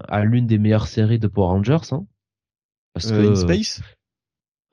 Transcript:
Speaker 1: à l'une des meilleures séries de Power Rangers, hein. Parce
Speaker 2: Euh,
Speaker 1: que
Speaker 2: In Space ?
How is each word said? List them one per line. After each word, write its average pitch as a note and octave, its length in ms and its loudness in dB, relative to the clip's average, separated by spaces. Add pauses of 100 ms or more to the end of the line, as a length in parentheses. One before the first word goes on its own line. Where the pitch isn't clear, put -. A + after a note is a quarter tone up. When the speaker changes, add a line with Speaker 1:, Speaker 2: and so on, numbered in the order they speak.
Speaker 1:
à G#2 160 0
l'une A#2+ 220 2
des A2+ 100 2
meilleures G#2+ 300 2
séries A2 320 0
de A2 80 0
Power F#2+ 200 0
Rangers, G2+ 460 0
hein. F3 120 -6 (880)
Parce A2 180 -6
Speaker 2:
Euh, G#2+ 120 2
Speaker 1:
que G#2 80 6
Speaker 2:
In G2+ 40 4
Space ? E3+ 460 -2 (920)